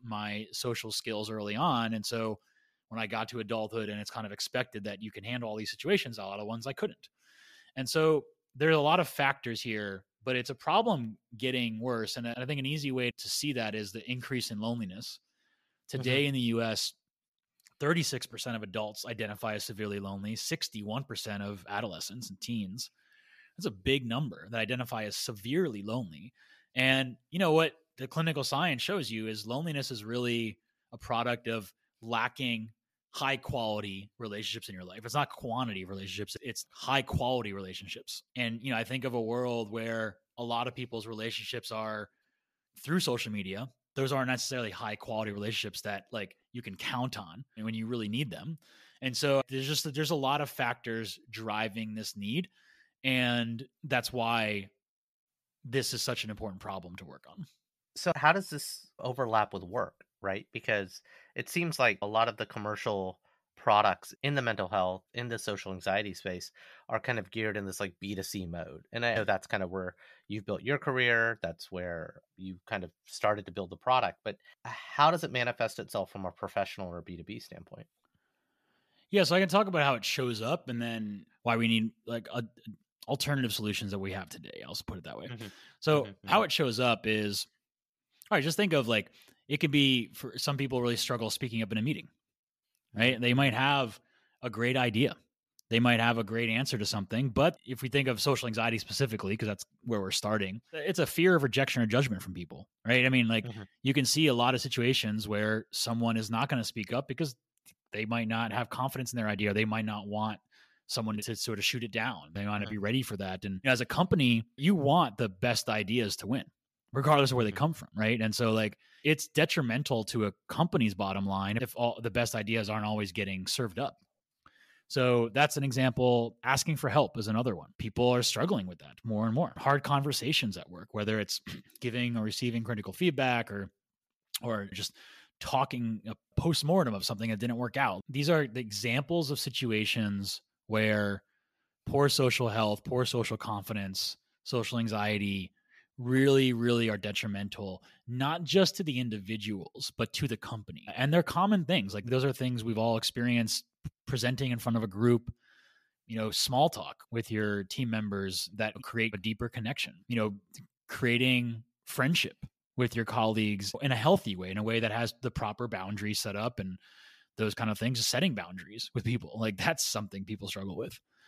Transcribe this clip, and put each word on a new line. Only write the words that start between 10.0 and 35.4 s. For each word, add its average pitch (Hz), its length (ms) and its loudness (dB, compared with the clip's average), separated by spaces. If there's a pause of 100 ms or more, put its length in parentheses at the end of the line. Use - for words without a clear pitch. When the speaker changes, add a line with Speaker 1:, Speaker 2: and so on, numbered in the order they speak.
Speaker 1:
but 127 100 0
it's 123 140 -2
a 131 60 -6
problem 156 600 2 (200)
getting 120 420 -2
worse. 113 380 -2
And 117 100 -6
I 120 160 -6
think 139 160 -4
an 131 60 -4
easy 143 260 -2
way 123 260 0
to - 120 -10
see 147 240 -2
that 110 220 -2
is 104 180 -6
the 113 180 -10
increase 123 400 -4
in 104 80 -6
loneliness. 110 600 -6 (680)
Today 131 360 2
Speaker 2:
Mm-hmm. 143 40 2
Speaker 1:
in 139 60 0
the 131 80 0
U 117 200 2
S, 110 300 -2 (880)
thirty-six 147 460 0
percent 113 320 -6
of 104 40 -6
adults 107 440 -6
identify 107 480 -6
as 104 100 -4
severely 104 380 -4
lonely. 98 340 -6
Sixty-one 113 720 -6
percent 104 360 -6
of 101 280 -8
adolescents 101 600 -6
and 95 120 -16
teens. 110 500 -6 (640)
That's 180 100 -4
a - 40 -4
big 127 340 0
number 113 460 -6
that 113 80 -2
identify 123 460 -4
as 104 100 -8
severely 117 640 -2
lonely. 104 520 -6 (420)
And 131 400 2 (140)
you 175 100 -4
know 170 140 4
what 160 220 4 (220)
the 131 120 -10
clinical 160 340 -2
science 143 380 0
shows 175 280 -2
you 110 180 -4
is 107 200 -6
loneliness 143 440 -4
is 107 120 -8
really 117 540 0 (340)
a 117 60 -16
product 120 500 -2
of 113 260 -4 (280)
lacking 113 720 -2 (420)
high 139 220 0
quality 104 720 -4 (100)
relationships 110 500 -8
in 98 60 -12
your 92 100 -14
life. 90 180 -16
It's 113 100 -10
not 143 160 0
quantity 117 520 -4